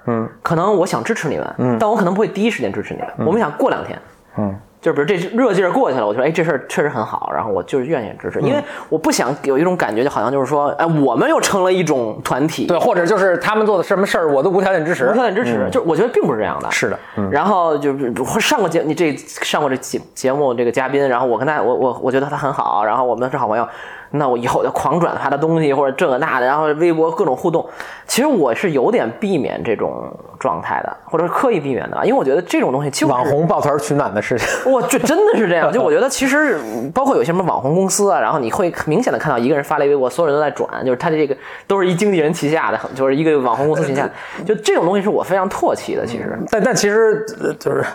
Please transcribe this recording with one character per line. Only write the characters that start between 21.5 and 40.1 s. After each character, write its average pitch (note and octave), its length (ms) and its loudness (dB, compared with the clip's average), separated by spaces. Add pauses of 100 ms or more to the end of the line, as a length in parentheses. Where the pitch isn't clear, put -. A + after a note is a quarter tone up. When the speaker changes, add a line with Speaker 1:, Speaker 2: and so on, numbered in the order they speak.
Speaker 2:
我， A#2 120 2
我， A#2+ 280 0
我 B2 100 0
觉 C3 80 2
得 C#3 60 0
他 C#3+ 100 -6
很 C#3+ 160 -2
好， - 320 0
然 G#2+ 100 0
后 B2+ 100 2
我 B2 120 0
们 B2+ 140 -2
是 C#3+ 80 -4
好 A#2+ 100 0
朋 G#2+ 80 0
友， A#2+ 100 0 (440)
那 C#3+ 180 0
我 B2 80 2
以 A#2+ 100 -4
后 B2 160 0
就 C3 80 0
狂 D3 300 0
转 - 160 0
发 C#3 140 -4
他 C#3+ 80 2
东 D#3+ 240 2
西 D#3 100 2
或 C#3 140 2
者 C3+ 100 0
这 F3+ 100 2
个 B2+ 120 2
那 C3+ 220 0
的， B2 40 2
然 C#3 140 2
后 D#3 160 0
微 E3+ 180 2
博 D#3+ 180 2
各 F#3 140 -2
种 C3+ 100 2
互 E3+ 160 -2
动。 D#3 160 0 (400)
其 - 140 0
实 C#4+ 60 4
我 D#3 280 2
是 F3 180 -2
有 C#3 180 2
点 F3+ 280 0
避 G3 200 0
免 C#2+ 260 -4
这 A2+ 100 0
种 C2 400 -4 (240)
状 F2+ 220 -2
态 - 220 -4
的， - 120 -6 (120)
或 E3 120 -2
者 F3 80 2
是 E3+ 60 -4
刻 - 180 2
意 G#3 80 2
避 C#3 140 -2
免 D2+ 180 -4
的， - 140 -4
因 G3 80 2
为 C4+ 60 2
我 G#3 40 0
觉 C3+ 120 2
得 F3+ 80 2
这 D#4 180 -2
种 F#3 100 2
东 C#3 140 0
西 C#3+ 60 -2
就 - 160 -2
是 - 0 -
Speaker 1:
网 B2+ 180 2
红 D3 220 2
抱 D#3 160 0
团 D3 160 2
取 C#3+ 160 -2
暖 B2+ 200 0
的 G#2 60 0
事 A#2+ 180 -2
情。 - 360 0
Speaker 2:
哇， A#3+ 140 2
这 B3+ 100 0
真 D4 180 2 (160)
的 - 60 2
是 G#3+ 100 2
这 F3 60 2
样。 D#3+ 180 2
就 A#3 80 0
我 D3+ 100 2
觉 D3+ 80 4
得 A#3+ 100 4
其 C4+ 180 -2
实 C#4 320 2 (340)
包 B3+ 120 0
括 C4 120 2
有 D#3+ 60 4
些 - 40 0
什 E3 80 0
么 F#3+ 100 0
网 D3 180 0
红 C#3 120 0
公 F#3+ 140 2
司 G3+ 220 2
啊， D#3 100 2
然 A2+ 100 2
后 D3+ 100 2
你 A2+ 100 -2
会 F3 240 0 (120)
明 D#3+ 160 2
显 A3 80 0
的 B2 80 -2
看 D3+ 120 -2
到 B2 80 2
一 A#2+ 100 2
个 D#3 60 2
人 C#3+ 100 0
发 D3+ 140 -2
了 C#3+ 80 2
一 - 20 4
微 C#3+ 80 4
博， B2+ 140 0